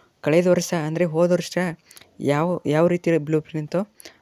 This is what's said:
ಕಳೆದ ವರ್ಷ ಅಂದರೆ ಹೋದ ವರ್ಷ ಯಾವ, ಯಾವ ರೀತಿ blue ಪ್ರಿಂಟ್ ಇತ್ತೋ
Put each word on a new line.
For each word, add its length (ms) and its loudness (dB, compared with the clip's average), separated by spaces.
ಕಳೆದ 220 4
ವರ್ಷ 280 2
ಅಂದರೆ 300 -2
ಹೋದ 280 0
ವರ್ಷ 260 -2
ಯಾವ, 460 0
ಯಾವ 200 2
ರೀತಿ 320 0
blue 220 0
ಪ್ರಿಂಟ್ 240 -8
ಇತ್ತೋ 160 -4